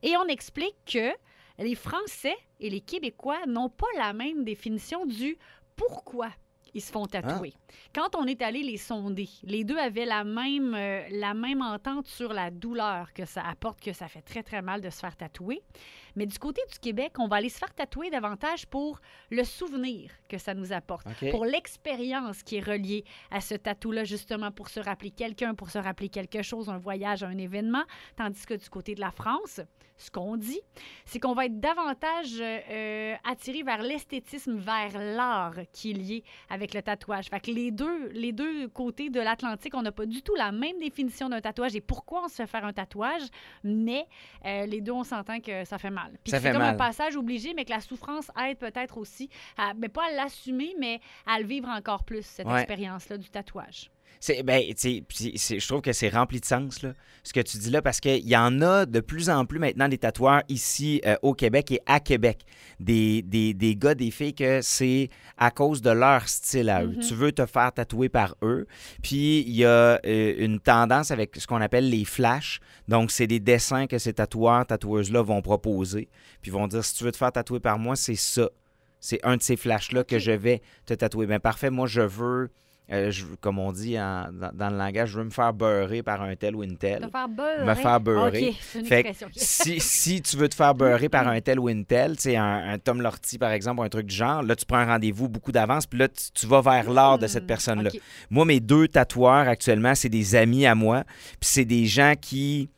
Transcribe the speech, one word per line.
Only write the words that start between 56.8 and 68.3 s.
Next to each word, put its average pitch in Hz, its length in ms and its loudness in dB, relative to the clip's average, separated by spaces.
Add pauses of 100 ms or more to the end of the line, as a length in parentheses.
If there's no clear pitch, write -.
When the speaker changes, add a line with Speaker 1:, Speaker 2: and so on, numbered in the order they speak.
Speaker 2:
là, 131 80 -8 (320)
ce - 80 -14
que 127 80 2
tu 113 180 -2
dis 107 120 -4
là, 147 120 2
parce 131 160 0
qu'il 135 260 2
y 117 120 6
en 123 260 6
a 185 240 4
de 113 140 2
plus 160 300 -4
en 139 160 4
plus 151 120 -8
maintenant 139 300 2
des 131 100 0
tatoueurs 131 500 4
ici, 143 560 0
euh, 104 180 4
au 135 120 4
Québec 131 380 2
et 123 140 2
à 143 120 6
Québec. 117 460 2 (340)
Des, 110 440 4
des, 110 300 2
des 104 220 2
gars, 135 220 4
des 120 160 -2
filles 147 220 -4
que 131 280 2
c'est 131 460 2 (280)
à 120 140 4
cause 143 320 0
de 120 80 6
leur 123 380 6
style - 420 0
à 90 140 2
eux. 87 100 -4
Speaker 1:
Mhm. 240 60 -6
Speaker 2:
Tu 170 140 -2
veux 143 180 2
te 139 140 0
faire 123 260 2
tatouer 120 360 -2
par 107 340 0